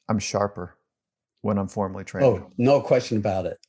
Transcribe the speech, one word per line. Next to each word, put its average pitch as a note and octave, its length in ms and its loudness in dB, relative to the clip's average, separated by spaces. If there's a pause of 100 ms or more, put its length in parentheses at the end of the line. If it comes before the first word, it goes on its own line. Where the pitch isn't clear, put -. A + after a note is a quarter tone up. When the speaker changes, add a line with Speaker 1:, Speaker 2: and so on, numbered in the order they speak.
Speaker 1:
I'm A2 120 0
sharper G2+ 560 -4 (640)
when G2+ 160 0
I'm G2 100 -2
formally F#2+ 360 -6
trained. G2 220 -2
Speaker 2:
Oh, G2+ 320 0
no C3+ 240 4
question A#2+ 360 0
about F#2+ 280 -2
it. E2 120 -6 (100)